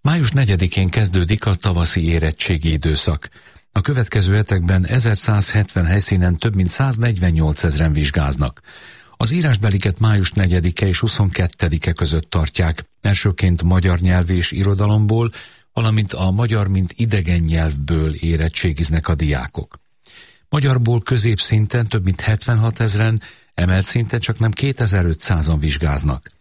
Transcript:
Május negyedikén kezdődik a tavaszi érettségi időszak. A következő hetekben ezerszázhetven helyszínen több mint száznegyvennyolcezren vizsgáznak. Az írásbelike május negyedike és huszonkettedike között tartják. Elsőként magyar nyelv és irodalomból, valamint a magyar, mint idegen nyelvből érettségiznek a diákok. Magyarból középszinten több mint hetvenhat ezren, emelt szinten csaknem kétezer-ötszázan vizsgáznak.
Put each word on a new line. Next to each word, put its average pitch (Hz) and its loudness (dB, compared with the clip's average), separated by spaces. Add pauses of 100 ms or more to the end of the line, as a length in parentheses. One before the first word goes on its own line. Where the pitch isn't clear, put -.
Május 147 2
negyedikén 95 2
kezdődik 95 0
a 98 2
tavaszi 85 0
érettségi 80 0
időszak. 76 -2 (420)
A 98 0
következő 110 0
hetekben 92 2
ezerszázhetven 104 0
helyszínen 90 2
több 107 -2
mint 92 2
száznegyvennyolcezren 85 0
vizsgáznak. 71 -2 (560)
Az 117 -2
írásbelike 104 0
május 107 2
negyedike 90 0
és 90 -2
huszonkettedike 87 -2
között 80 -2
tartják. 80 -2 (160)
Elsőként 92 0
magyar 87 2
nyelv 90 2
és 87 -2
irodalomból, 104 0 (420)
valamint 110 0
a 92 0
magyar, 107 0
mint 95 0
idegen 95 0
nyelvből 78 0
érettségiznek 82 -2
a 80 0
diákok. 71 -6 (680)
Magyarból 127 2
középszinten 110 0
több 104 -2
mint 92 -2
hetvenhat 110 0
ezren, 110 0 (320)
emelt 92 2
szinten 117 -2
csaknem 110 0
kétezer-ötszázan 87 0
vizsgáznak. 71 -2